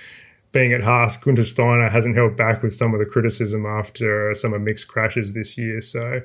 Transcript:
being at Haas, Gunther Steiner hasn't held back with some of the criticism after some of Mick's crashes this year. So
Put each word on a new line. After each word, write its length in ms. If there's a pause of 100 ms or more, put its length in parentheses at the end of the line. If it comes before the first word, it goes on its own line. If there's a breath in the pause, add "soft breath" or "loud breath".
(540 loud breath)
being 180
at 120
Haas, 340
Gunther 260
Steiner 460
hasn't 260
held 220
back 260
with 100
some 200
of 60
the 60
criticism 600
after 680
some 200
of 80
Mick's 240
crashes 480
this 240
year. 240
So 440